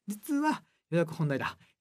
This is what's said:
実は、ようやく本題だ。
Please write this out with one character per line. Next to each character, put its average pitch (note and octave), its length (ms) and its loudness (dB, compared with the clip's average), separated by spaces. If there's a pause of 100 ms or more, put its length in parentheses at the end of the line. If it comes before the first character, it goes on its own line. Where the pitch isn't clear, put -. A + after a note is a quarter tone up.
実 G#3 280 -4
は、 D4+ 160 4
よ - 60 -2 (340)
う D#3+ 60 2
や E3+ 80 4
く D#3+ 80 -6
本 D3+ 160 0
題 C3+ 100 0
だ。 A#2 180 -4 (240)